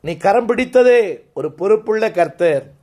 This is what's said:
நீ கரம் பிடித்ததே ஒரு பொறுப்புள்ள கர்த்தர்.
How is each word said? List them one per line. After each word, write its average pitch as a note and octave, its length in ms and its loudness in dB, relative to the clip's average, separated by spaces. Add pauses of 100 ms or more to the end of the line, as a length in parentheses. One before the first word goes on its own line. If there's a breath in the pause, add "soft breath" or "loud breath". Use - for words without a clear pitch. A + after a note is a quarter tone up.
நீ D#3+ 160 -8
கரம் G#3+ 320 0
பிடித்ததே B3 720 2 (100)
ஒரு C#3+ 200 -8
பொறுப்புள்ள G#3+ 580 -2
கர்த்தர். E3 600 -2 (120)